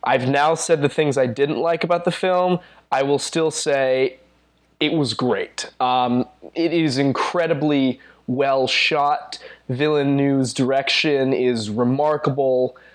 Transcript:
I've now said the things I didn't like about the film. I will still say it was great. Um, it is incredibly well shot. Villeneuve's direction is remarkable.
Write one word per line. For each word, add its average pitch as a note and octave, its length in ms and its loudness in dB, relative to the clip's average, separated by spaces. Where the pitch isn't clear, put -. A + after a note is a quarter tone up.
I've B2 220 0
now C#3+ 280 2
said D#3+ 260 0
the C#3+ 80 2
things C#3+ 300 0
I C3 80 2
didn't C#3 320 -2
like E3 260 -2
about F3 220 0
the F3+ 40 0
film. F3+ 500 0
I C3+ 120 0
will C#3+ 160 2
still D#3+ 320 -2
say C3+ 680 0
it D3+ 140 2
was C#3+ 180 0
great. - 640 -4
Um, B2+ 480 0
it E3 180 -2
is D#3 240 0
incredibly C#3+ 1040 0
well C3+ 400 0
shot. - 720 -2
Villeneuve's C#3 880 2
direction C3+ 760 0
is B2 360 0
remarkable. C3 1080 0